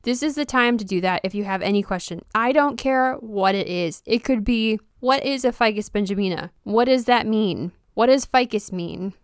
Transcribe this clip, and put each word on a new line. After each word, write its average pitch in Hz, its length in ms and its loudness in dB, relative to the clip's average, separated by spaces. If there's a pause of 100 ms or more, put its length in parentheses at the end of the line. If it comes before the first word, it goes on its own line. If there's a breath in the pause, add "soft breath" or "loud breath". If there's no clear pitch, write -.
This 247 200 -2
is 294 120 -2
the 294 100 -2
time 240 320 2
to 214 80 -4
do 185 160 -2
that 185 220 -2
if 190 120 -4
you 208 80 -4
have 190 180 -4
any 202 220 0
question. 175 380 -8 (120)
I 233 180 2
don't 285 260 2
care 262 380 0
what 196 400 0
it 196 120 -2
is. 175 380 -4
It 240 180 0
could 233 200 0
be, 220 360 0 (200)
"What 262 260 0
is 269 200 -2
a 240 60 4
Ficus 214 380 0
benjamina? 202 600 -2 (140)
What 220 220 2
does 254 200 2
that 240 220 2
mean? 214 440 0 (220)
What 226 140 2
does 262 180 4
ficus 247 460 0
mean?" 180 420 -6 (100)